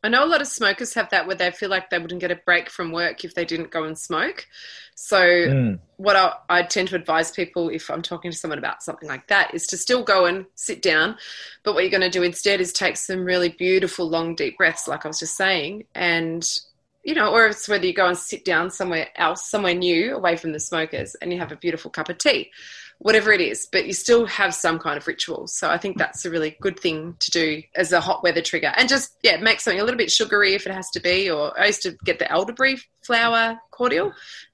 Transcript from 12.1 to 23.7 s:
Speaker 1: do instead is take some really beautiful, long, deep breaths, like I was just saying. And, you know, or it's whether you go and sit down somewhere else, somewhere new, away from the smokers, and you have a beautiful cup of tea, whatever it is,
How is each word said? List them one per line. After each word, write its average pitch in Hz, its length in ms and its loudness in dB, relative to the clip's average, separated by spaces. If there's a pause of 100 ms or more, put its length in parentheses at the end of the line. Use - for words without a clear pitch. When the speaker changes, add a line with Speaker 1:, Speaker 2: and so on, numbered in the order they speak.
Speaker 1:
do 180 120 0
instead 185 380 0
is 180 120 -2
take - 240 -2
some 185 280 -6
really 180 260 2
beautiful, 180 580 0
long, 165 260 -2
deep 147 220 -4
breaths, 165 320 0
like 143 160 -6
I 156 40 -6
was 156 100 -6
just - 180 -6
saying. 190 480 -2 (100)
And, 165 520 0 (580)
you 302 100 -4
know, 214 160 2
or 226 160 8
it's 208 220 -2
whether 196 180 2
you 180 80 0
go 185 120 4
and 175 120 2
sit - 260 -10
down 175 260 0
somewhere 175 460 -4
else, 175 340 -2
somewhere 196 240 2
new, 180 400 0
away 175 220 2
from 165 160 -6
the 151 80 -8
smokers, 160 560 -6
and 175 160 -6
you 175 60 -4
have 160 140 -8
a 151 40 -14
beautiful 160 340 -4
cup - 180 -8
of 175 100 -8
tea, 247 320 0 (480)
whatever 214 320 4
it 196 120 6
is, - 280 -4